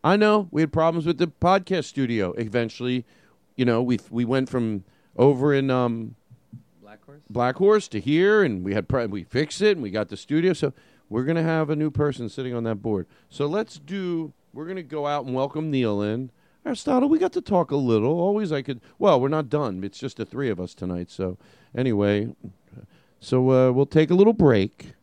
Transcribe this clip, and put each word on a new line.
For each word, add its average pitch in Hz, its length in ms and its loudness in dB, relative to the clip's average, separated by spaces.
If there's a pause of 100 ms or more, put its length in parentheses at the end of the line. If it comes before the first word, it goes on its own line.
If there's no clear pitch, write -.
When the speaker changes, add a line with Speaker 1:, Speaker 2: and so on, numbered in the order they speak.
Speaker 1:
I 170 120 4
know 214 360 4
we 156 100 0
had 156 100 0
problems 165 340 0
with 165 120 0
the 170 100 0
podcast 185 580 0
studio. 113 480 -2
Eventually, 120 720 -4 (500)
you 127 100 0
know, 117 160 2
we, 123 180 0 (100)
we 120 140 -2
went 131 260 -2
from 110 340 -4 (340)
over 139 360 4
in, 135 180 0
um, 117 440 -2 (680)
Speaker 2:
Black 104 240 -20
Horse? 147 240 -20
Speaker 1:
Black 120 280 0
Horse 208 320 4
to 107 100 -4
here, 190 440 2
and 101 200 -2
we 98 100 -2
had 101 140 -2
pro-, 120 200 -2
we 95 160 -8
fixed 151 380 -4
it, 208 100 4
and 175 100 -2
we 104 80 -6
got 101 200 -4
the 101 80 -12
studio. 165 360 0
So 147 200 -2 (360)
we're 120 140 -2
gonna 165 200 -2
have 160 260 0
a 156 60 -2
new 151 140 -2
person 143 400 -4
sitting 127 240 -8
on 117 120 -4
that 107 180 -4
board. 104 240 -2 (220)
So 147 180 -6
let's 196 320 -6
do, 170 540 -6 (200)
we're 151 140 -12
gonna 185 160 -10
go 147 240 -6
out 147 180 -4
and 131 80 -6
welcome 143 380 -4
Neil 113 300 0
in. 113 300 -4 (340)
Aristotle, 269 420 0
we 311 100 4
got 359 160 0
to 359 80 -2
talk 175 300 0
a 139 60 0
little. 127 420 2
Always 202 320 0
I 143 100 -4
could, 127 200 -8 (180)
well, 175 200 6
we're 135 100 0
not 151 200 -2
done. 107 340 -2
It's 98 140 -10
just 131 200 -10
the 113 80 -4
three 127 240 -6
of 92 100 -2
us 90 140 -8
tonight. 90 360 -8
So 92 280 -6 (380)
anyway, 104 600 0 (840)
so, 127 300 2
uh, 127 200 6
we'll 135 140 2
take 160 260 2
a - 20 4
little 202 200 6
break 123 680 2